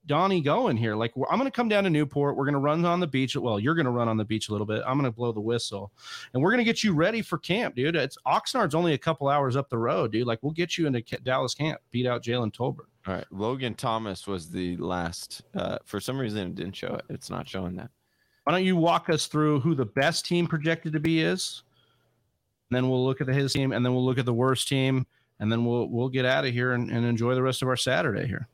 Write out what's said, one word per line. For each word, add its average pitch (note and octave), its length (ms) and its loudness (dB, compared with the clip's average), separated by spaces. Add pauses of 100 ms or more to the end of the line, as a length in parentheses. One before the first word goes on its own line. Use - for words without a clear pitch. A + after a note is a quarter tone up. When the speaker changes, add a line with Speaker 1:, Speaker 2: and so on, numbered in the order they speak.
Speaker 1:
Donnie F3+ 340 4
going D#3 360 2
here. A2 180 2
Like, A2+ 220 -2
we're, B2+ 120 0
I'm F3+ 100 2
gonna C4+ 120 0
come A#3+ 180 0
down G#3 140 4
to F#3+ 80 2
Newport. C#3+ 460 2
We're C3+ 80 0
gonna C#3+ 160 2
run D3+ 240 2
on F3 160 2
the F3+ 80 0
beach. C3 260 0
Well, A#2 240 0
you're B2+ 160 2
gonna D3+ 160 2
run A#2+ 160 0
on A2 100 2
the A2 80 0
beach A2 240 -4
a - 40 -4
little G#2 140 -2
bit. G#2+ 200 -2
I'm C3 100 0
gonna C#3 140 2
blow A#2 220 -4
the G#2+ 80 -4
whistle. G#2 500 -4 (420)
And B2+ 80 0
we're F3 120 4
gonna B3 100 2
get A3 220 2
you G#3+ 80 2
ready F3+ 300 2
for E3+ 160 -4
camp, G#3 360 -2
dude. C#3+ 220 0
It's, C#3+ 280 -2
Oxnard's F3 520 0
only E3+ 160 4
a C3+ 60 2
couple D3+ 300 0
hours C#3 280 2
up C3+ 120 -2
the A#2 100 -2
road, B2 340 0
dude. A2 160 0
Like, A2+ 160 -2
we'll D3 80 -2
get E3+ 260 -2
you E3 80 2
into B2+ 160 0
ca-, - 220 -8
Dallas C3 300 0
camp, D#3 260 -4 (100)
beat B2 160 -2
out A#2+ 160 -2
Jalen A#2+ 320 -2
Tolbert. B2+ 320 -4 (220)
Speaker 2:
All F#2+ 60 -4
right. F2+ 180 -6
Logan A2+ 420 -4
Thomas A2 540 -4
was F2 200 -6
the F2+ 280 -4
last. F2 680 -6 (140)
Uh, - 280 -4
for - 140 -6
some B2+ 180 -6
reason, G#2+ 300 -4
it F2 80 -8
didn't F#2 220 -8
show - 180 -6
it. - 140 -8
It's - 200 -12
not F2+ 200 -8
showing F#2 260 -6
that. - 160 -12 (540)
Speaker 1:
Why D3 80 2
don't F#3 120 2
you F#3 120 4
walk E3+ 340 2
us D#3 160 2
through D3+ 320 2
who D#3+ 160 2
the C3 120 0
best C#3+ 380 0
team F3 220 2
projected D#3+ 460 -2
to D#3 80 0
be D#3+ 200 2
is? F3 440 -2 (1040)
And B2 60 2
then B2+ 120 2
we'll B2+ 160 2
look C3 160 0
at C#3 60 -2
the, C3 80 0
his C#3 180 0
team, C3+ 200 0
and A#2 120 2
then B2 80 2
we'll B2+ 120 2
look B2+ 140 2
at C3 60 0
the A#2+ 80 0
worst B2 360 2
team, C3 360 2 (360)
and G#2 100 0
then A#2 140 2
we'll, A#2+ 240 0
we'll A#2+ 200 -2
get C3 160 0
out C3+ 200 2
of C3 80 0
here B2 220 0
and, A#2+ 180 -2
and A#2 120 0
enjoy A#2+ 300 2
the B2+ 80 2
rest C3 200 0
of C3 40 0
our B2+ 100 2
Saturday B2+ 520 0
here. A#2 260 -6